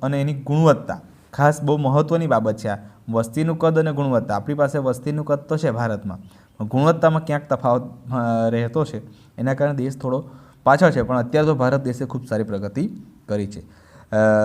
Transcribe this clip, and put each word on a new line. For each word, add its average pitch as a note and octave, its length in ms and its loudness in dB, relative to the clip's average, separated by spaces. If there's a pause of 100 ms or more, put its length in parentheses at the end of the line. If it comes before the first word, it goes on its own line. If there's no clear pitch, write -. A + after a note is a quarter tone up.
અને C#3 180 -2
એની C#3+ 140 -2
ગુણવત્તા, C#3 640 0 (340)
ખાસ D3+ 280 2
બહુ D3 160 2
મહત્ત્વની D3+ 480 2
બાબત A2 300 2
છે A2 120 -6
આ G2+ 80 -2 (320)
વસ્તીનું A#2 500 0
કદ D#3+ 200 2
અને D#3 140 2
ગુણવત્તા. B2+ 440 0
આપણી C#3+ 180 -4
પાસે C#3+ 240 0
વસ્તીનું C3+ 460 -2
કદ D3 120 0
તો D3 200 -4
છે D#3 140 0
ભારતમાં, G#2 480 -4 (380)
પણ G#2+ 100 -6
ગુણવત્તામાં D#3+ 580 2
ક્યાંક D3 260 -4
તફાવત, B2 320 0 (300)
અ, A#2 360 0
રહેતો A#2 360 0
છે, G#2+ 180 -8 (360)
એના C3+ 160 -2
કારણે C#3+ 200 0
દેશ C3+ 240 -4
થોડો C3+ 260 -4 (380)
પાછળ D#3+ 280 6
છે. B2 120 0
પણ B2 160 0
અત્યારે C#3+ 280 2
તો D#3 80 4
ભારત C3 280 2
દેશે B2+ 220 -6
ખૂબ B2 200 -8
સારી A2 180 -2
પ્રગતિ G2+ 480 -4 (360)
કરી G#2 200 -4
છે. G2+ 140 -12
અ, - 560 -10 (280)